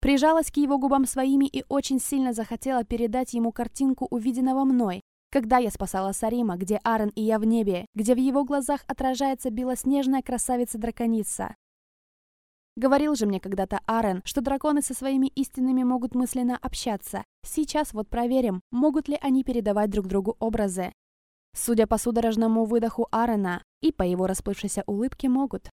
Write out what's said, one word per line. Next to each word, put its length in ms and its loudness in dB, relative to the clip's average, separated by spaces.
Прижалась 500 4
к 60 -4
его 220 2
губам 260 2
своими 400 2
и 240 -6
очень 320 -2
сильно 320 -2
захотела 520 -4
передать 500 -2
ему 180 0
картинку 580 -2
увиденного 540 0
мной, 380 2
когда 280 4
я 120 2
спасала 420 -4
Сарима, 440 -2
где 260 -2
Арен 280 0
и 120 -6
я 160 2
в 60 -2
небе, 500 2
где 200 4
в 40 -2
его 260 2
глазах 420 -2
отражается 640 -2
белоснежная 720 0
красавица-драконица. 1300 -2
Говорил 400 2
же 100 0
мне 140 -2
когда-то 460 -4
Арен, 380 0
что 160 -4
драконы 420 0
со 120 -4
своими 400 0
истинными 480 0
могут 320 0
мысленно 420 0
общаться. 680 -6
Сейчас 480 -2
вот 160 -6
проверим, 640 0
могут 380 2
ли 120 -4
они 220 2
передавать 480 0
друг 160 -2
другу 320 -2
образы. 540 -2
Судя 320 2
по 100 2
судорожному 680 2
выдоху 460 0
Арена 520 0
и 80 4
по 140 0
его 240 0
расплывшейся 580 -4
улыбке, 420 -2
могут. 400 0